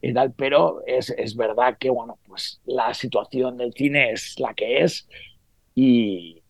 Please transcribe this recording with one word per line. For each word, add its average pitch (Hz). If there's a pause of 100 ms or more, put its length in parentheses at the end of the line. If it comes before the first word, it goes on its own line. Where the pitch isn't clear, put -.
y 131
tal, 127
pero 143
es, 127
es 110
verdad 117
que, 131
bueno, 117
pues -
la 127
situación 127
del 123
cine 139
es -
la 117
que 127
es - (680)
y 101